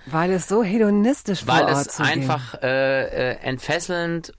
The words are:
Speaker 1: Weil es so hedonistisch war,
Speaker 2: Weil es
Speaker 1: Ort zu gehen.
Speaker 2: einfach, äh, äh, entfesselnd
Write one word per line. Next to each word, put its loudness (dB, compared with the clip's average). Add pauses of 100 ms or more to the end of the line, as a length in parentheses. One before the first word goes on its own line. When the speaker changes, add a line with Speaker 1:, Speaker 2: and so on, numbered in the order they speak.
Speaker 1:
Weil 0
es -2
so 2
hedonistisch 2
war, 4
Speaker 2:
Weil 2
es 4
Speaker 1:
Ort 0
zu -4
gehen. 2
Speaker 2:
einfach, -2
äh, 0
äh, -8
entfesselnd -4